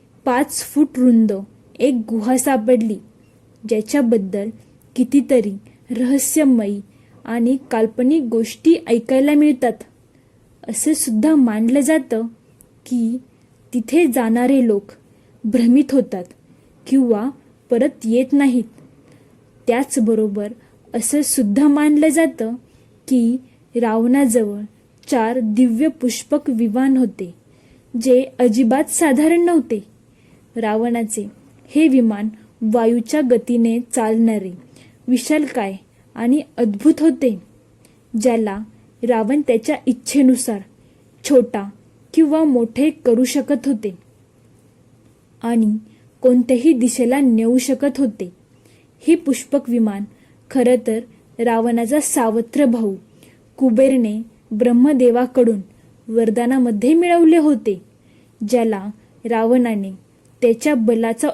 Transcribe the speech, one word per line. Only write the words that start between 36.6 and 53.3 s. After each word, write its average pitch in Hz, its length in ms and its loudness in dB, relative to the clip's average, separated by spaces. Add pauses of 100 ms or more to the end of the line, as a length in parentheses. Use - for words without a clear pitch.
होते, 254 420 0 (800)
ज्याला 220 380 0 (480)
रावण 240 340 0
त्याच्या 254 340 -2 (100)
इच्छेनुसार 254 720 0 (640)
छोटा 220 460 0 (440)
किंवा 311 300 2
मोठे 247 460 0
करू 254 340 0
शकत 277 440 -4
होते 214 300 -6 (1500)
आणि 226 340 0 (440)
कोणत्याही 254 520 2
दिशेला 247 460 0
नेऊ 233 380 2
शकत 277 400 -2
होते. 214 360 -4 (760)
हे 330 80 4
पुष्पक 277 540 -4
विमान 214 340 -2 (480)
खरं 247 240 2 (120)
तर 226 120 -2 (440)
रावणाचा 233 560 0
सावत्र 233 640 -2
भाऊ 226 300 0 (640)